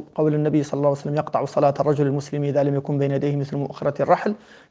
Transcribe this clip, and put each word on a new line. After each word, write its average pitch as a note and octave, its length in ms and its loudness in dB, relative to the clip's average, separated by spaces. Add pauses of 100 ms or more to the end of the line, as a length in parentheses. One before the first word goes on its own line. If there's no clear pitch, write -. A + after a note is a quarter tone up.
(160)
قول D#3 180 2
النبي D3+ 300 2
صلى C#3+ 140 -4
الله C#3+ 120 2
عليه C#3 100 0
وسلم: D3 160 -4
"يقطع C#3+ 300 -2
صلاة C#3+ 340 2
الرجل C#3+ 280 2
المسلم C#3+ 360 -2
إذا C#3+ 200 2
لم C#3+ 120 2
يكن C#3 220 -2
بين C#3 140 2
يديه C#3+ 240 0
مثل C#3+ 220 -4
مؤخرة C#3+ 440 -4
الرحل"، B2+ 340 2 (360)